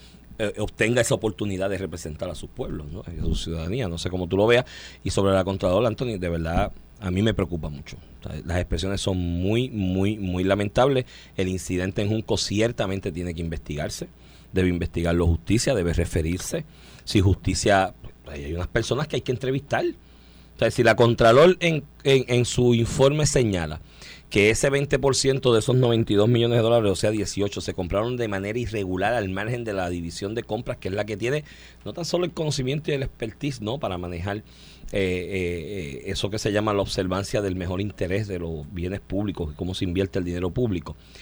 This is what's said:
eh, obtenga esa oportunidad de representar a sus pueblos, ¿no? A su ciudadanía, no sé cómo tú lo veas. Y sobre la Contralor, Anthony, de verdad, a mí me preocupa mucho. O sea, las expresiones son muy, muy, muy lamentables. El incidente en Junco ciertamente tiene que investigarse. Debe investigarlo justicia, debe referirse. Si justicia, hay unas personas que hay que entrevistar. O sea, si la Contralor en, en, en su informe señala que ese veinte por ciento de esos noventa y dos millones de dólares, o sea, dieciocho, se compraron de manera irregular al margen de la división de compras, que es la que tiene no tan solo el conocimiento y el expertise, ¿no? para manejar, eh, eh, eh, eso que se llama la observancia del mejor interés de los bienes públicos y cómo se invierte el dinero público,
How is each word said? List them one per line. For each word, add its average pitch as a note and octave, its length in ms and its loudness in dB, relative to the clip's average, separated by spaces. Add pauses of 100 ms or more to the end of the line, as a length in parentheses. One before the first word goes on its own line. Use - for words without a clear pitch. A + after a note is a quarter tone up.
(380)
eh, G#2 220 -2
obtenga A2+ 420 2
esa A#2 140 2
oportunidad G2+ 520 -2
de F#2+ 120 -2
representar E2+ 500 -8
a E2 60 -8
sus - 160 -14
pueblos, E2 400 -8
¿no? F2+ 100 -10
A E2 240 -8
su D#2+ 80 0
ciudadanía, E2 540 -4
no E2+ 100 -6
sé F2 140 -6
cómo F2+ 160 -4
tú F#2 100 2
lo G2+ 80 6
veas. A#2+ 200 6 (380)
Y F#2+ 60 -4
sobre G2 240 2
la F#2+ 100 4
Contralor, F#2 440 2
Anthony, A2 320 -4
de F2 100 -4
verdad, E2+ 420 -2 (280)
a G2 100 -4
mí F#2+ 140 2
me A2 100 4
preocupa E2+ 360 -4
mucho. C#2 280 -14 (220)
O - 100 -14
sea, - 160 -8
las E2+ 140 -2
expresiones F#2 420 -2
son F#2+ 160 0
muy, F#2 540 0
muy, G2 480 0
muy F2+ 240 -2
lamentables. A2+ 640 2 (320)
El F#2+ 100 0
incidente F#2 560 -2
en G2+ 60 0
Junco A2 280 0
ciertamente G#2 720 -2
tiene F2 220 -6
que E2 80 -8
investigarse. D#2+ 680 -6 (440)
Debe F#2 140 2
investigarlo E2+ 600 0
justicia, G2 460 2
debe E2+ 200 0
referirse. E2+ 720 -2 (400)
Si G#2 160 4
justicia, F#2+ 720 2 (340)
hay D2 260 -8
unas F2 140 -4
personas B2 400 -2
que - 80 -6
hay B2+ 60 -2
que - 100 -4
entrevistar. C3 540 -2
O - 720 -12
sea, A2+ 120 4
si A#2+ 120 2
la A2+ 140 6
Contralor C#3 640 8
en, E3 240 0 (180)
en, C3+ 240 4
en B2 160 4
su B2 300 4
informe C3+ 540 4
señala F2+ 520 0 (500)
que G#2 200 6
ese B2+ 200 2
veinte C#3 300 0
por C3+ 160 2
ciento B2+ 380 4
de A2 60 6
esos B2+ 180 2
noventa A#2 340 4
y G2+ 60 4
dos G#2 100 6
millones A#2 300 4
de A2+ 60 4
dólares, A2+ 280 4
o F2+ 40 2
sea, G#2+ 160 0
dieciocho, G2+ 500 -2
se F#2+ 120 -6
compraron G2+ 440 -2
de A#2 100 -2
manera G2+ 320 -4
irregular G2+ 540 -2
al G#2+ 160 -2
margen A2 340 -4
de A2 80 -6
la F#2 180 -2
división F2 460 -6
de A#2 80 -4
compras, A#2+ 340 -6
que - 120 -8
es F#2 40 -4
la G#2+ 120 -2
que G#2+ 100 -6
tiene C3 300 -2 (400)
no G#2 80 -10
tan E3+ 100 -8
solo F3 220 -2
el E3 60 -6
conocimiento D3 600 -2
y - 20 0
el C3+ 100 -2
expertise, A#2+ 580 -6
¿no? A2 180 -4
para F#2+ 180 -4
manejar, F2+ 400 -6
eh, G#2+ 60 -10 (480)
eh, - 20 -8
eh, F2 1120 -4
eso G2 220 -4
que G#2+ 100 -6
se A2 120 -2
llama G#2 220 0
la G2+ 80 2
observancia G2 600 -2
del F#2+ 140 -2
mejor F#2 240 -4
interés G2+ 480 -4
de F#2 120 -6
los D#2+ 340 -8
bienes F#2 260 -6
públicos F#2 540 -4
y - 20 -12
cómo F#2 200 -6
se G2+ 100 -2
invierte F#2+ 340 0
el F2+ 60 -2
dinero F2+ 240 -2
público, F2+ 480 -2 (240)